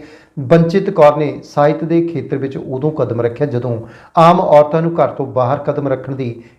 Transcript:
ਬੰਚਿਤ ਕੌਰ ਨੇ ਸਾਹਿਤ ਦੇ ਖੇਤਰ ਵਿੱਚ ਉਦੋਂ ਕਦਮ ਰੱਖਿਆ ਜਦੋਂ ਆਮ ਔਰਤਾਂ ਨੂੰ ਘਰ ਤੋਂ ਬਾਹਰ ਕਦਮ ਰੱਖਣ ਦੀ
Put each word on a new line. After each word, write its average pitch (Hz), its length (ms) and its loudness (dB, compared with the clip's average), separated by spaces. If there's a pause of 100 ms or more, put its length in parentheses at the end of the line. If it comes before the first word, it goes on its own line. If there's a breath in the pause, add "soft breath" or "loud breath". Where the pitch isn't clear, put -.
(380 loud breath)
ਬੰਚਿਤ 165 520 0
ਕੌਰ 147 280 4
ਨੇ 143 260 -4
ਸਾਹਿਤ 151 400 0
ਦੇ 165 240 0
ਖੇਤਰ 135 300 -6
ਵਿੱਚ 139 200 -6
ਉਦੋਂ 139 340 -4
ਕਦਮ 117 300 -2
ਰੱਖਿਆ 120 260 -2
ਜਦੋਂ 120 300 -4 (400 loud breath)
ਆਮ 175 220 6
ਔਰਤਾਂ 151 420 4
ਨੂੰ 165 140 -2
ਘਰ 143 160 2
ਤੋਂ 139 160 -6
ਬਾਹਰ 123 320 0
ਕਦਮ 143 280 -4
ਰੱਖਣ 131 280 -4
ਦੀ 123 180 -6 (240 loud breath)